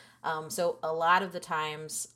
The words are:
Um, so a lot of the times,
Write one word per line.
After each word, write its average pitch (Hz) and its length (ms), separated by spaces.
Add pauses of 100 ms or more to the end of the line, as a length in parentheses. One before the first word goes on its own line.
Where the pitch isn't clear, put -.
(240)
Um, 156 260
so 170 320
a 160 100
lot 165 300
of 185 100
the 175 80
times, 156 760